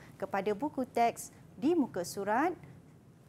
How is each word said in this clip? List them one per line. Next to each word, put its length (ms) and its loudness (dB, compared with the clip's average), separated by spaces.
kepada 320 0
buku 320 -2
teks 480 0
di 160 2
muka 320 2
surat 480 2